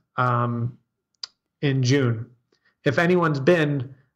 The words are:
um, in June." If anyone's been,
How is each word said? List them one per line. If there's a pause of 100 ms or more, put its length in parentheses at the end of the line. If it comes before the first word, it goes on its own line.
(180)
um, (840)
in
June." (580)
If
anyone's
been, (220)